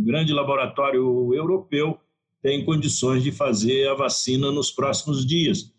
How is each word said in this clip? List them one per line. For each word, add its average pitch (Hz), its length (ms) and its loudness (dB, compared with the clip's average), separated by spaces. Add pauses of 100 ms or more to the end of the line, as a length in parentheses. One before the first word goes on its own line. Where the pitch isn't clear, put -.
grande 151 280 0
laboratório 131 1000 0
europeu 160 680 -2 (440)
tem 139 220 0
condições 131 580 0
de 147 80 -2
fazer 131 560 0
a 135 80 0
vacina 135 560 0
nos 143 180 -2
próximos 135 560 -2
dias. 143 540 0